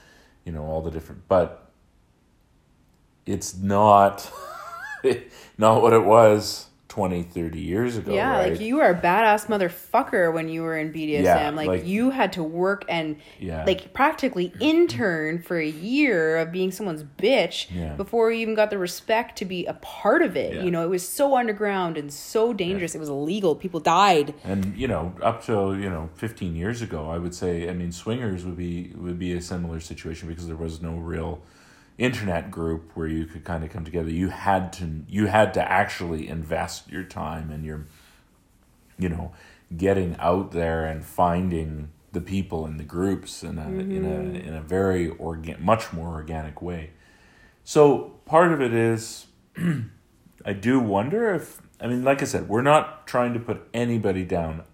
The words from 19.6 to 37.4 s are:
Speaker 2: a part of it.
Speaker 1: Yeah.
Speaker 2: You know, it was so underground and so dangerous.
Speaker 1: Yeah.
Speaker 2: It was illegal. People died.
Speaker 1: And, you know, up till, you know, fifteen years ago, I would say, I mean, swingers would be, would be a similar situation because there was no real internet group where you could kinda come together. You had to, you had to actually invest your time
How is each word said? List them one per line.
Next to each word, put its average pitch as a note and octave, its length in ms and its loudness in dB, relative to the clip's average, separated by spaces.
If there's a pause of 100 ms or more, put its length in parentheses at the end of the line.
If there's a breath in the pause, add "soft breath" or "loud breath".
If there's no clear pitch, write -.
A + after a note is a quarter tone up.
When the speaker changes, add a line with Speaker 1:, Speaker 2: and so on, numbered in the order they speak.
Speaker 2:
a D#3+ 80 -6
part - 480 2
of A#3+ 160 0
it. F2 160 -2
Speaker 1:
Yeah. - 80 -6
Speaker 2:
You F3+ 80 0
know, E3+ 140 0
it E3 40 -2
was F3+ 180 -2
so C#4 300 2
underground G3+ 640 0
and C#3+ 120 -8
so A3+ 440 0
dangerous. F#3 400 -4
Speaker 1:
Yeah. - 40 -10
Speaker 2:
It - 20 -10
was D#3 100 -8
illegal. D#3 460 0
People E3+ 240 -6
died. E3+ 520 4 (100)
Speaker 1:
And, G2 320 -2
you B2 140 -4
know, F2 240 -2 (100)
up E2 220 -2
till, G2 320 0
you G2 140 -4
know, E2 240 -6
fifteen G2+ 420 -6
years A2 240 -4
ago, D#2+ 300 -6
I E2 80 -4
would F2 160 -6
say, E2+ 340 -2
I F2+ 60 -6
mean, F2 180 -6
swingers G#2 540 -6
would F2+ 100 -8
be, F2 400 -6
would F2 220 -8
be F2+ 160 -4
a F2 80 -4
similar E2+ 380 -6
situation D#2+ 480 -12
because E2+ 180 -10
there E2 100 -8
was E2 240 -8
no E2 120 -8
real E2 480 -6 (580 soft breath)
internet G2+ 520 -2
group E2 440 -4
where E2 120 -4
you D#2+ 180 -2
could D#2+ 180 -14
kinda D#2+ 260 -6
come E2 140 -10
together. E2 280 -4
You F2+ 180 0
had F#2 460 -2
to, D#2+ 340 -8
you G#2 200 0
had G2+ 260 4
to - 80 0 (100)
actually F2+ 560 -2
invest E2 640 -6
your F2+ 140 -8
time D#2+ 460 -10